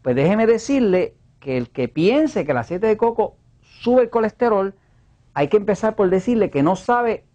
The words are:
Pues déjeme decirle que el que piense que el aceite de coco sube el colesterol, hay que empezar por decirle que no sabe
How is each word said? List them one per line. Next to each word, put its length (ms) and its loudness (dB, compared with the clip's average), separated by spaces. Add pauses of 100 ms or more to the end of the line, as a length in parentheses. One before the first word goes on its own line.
Pues 140 -2
déjeme 320 2
decirle 680 0 (240)
que 180 -4
el 140 -4
que 160 -4
piense 580 0
que 60 -4
el 60 0
aceite 300 -4
de 100 2
coco 380 -2 (260)
sube 420 0
el 60 -2
colesterol, 680 -2 (580)
hay 140 0
que 100 2
empezar 380 -2
por 140 0
decirle 420 0
que 100 -2
no 140 2
sabe 600 -2